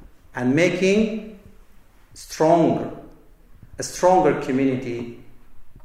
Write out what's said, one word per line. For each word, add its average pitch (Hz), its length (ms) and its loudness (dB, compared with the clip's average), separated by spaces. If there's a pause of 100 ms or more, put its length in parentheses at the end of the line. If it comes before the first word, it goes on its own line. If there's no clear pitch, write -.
(340)
and 127 220 0
making 190 840 0 (760)
stronger, - 760 2 (880)
a - 60 -8
stronger 180 580 2
community 123 840 -4 (600)